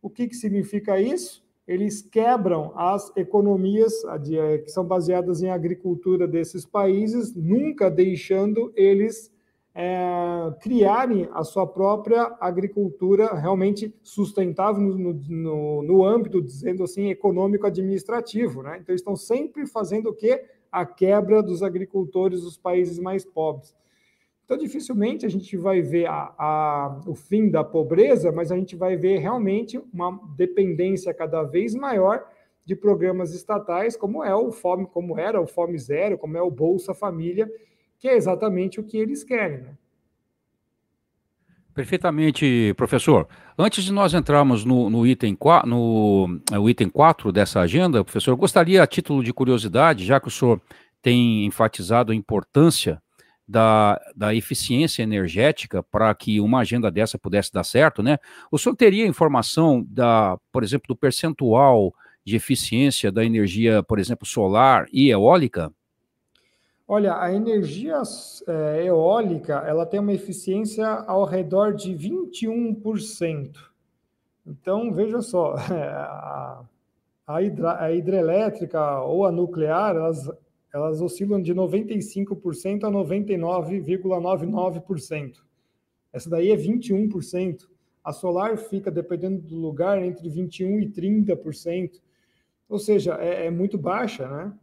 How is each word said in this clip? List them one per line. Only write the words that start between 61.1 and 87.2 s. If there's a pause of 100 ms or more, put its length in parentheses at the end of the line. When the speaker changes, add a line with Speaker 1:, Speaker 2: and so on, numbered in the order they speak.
Speaker 2:
de
eficiência
da
energia,
por
exemplo,
solar
e
eólica? (1120)
Speaker 1:
Olha,
a
energia, (460)
é,
eólica,
ela
tem
uma
eficiência
ao
redor
de
vinte
e
um
por
cento. (760)
Então,
veja
só,
<laughs>
a, (640)
a
hidra-,
a
hidrelétrica
ou
a
nuclear,
elas (440)
elas
oscilam
de
noventa
e
cinco
por
cento
a
noventa
e
nove
vírgula
nove
nove
por
cento. (640)
Essa
daí
é
vinte
e
um
por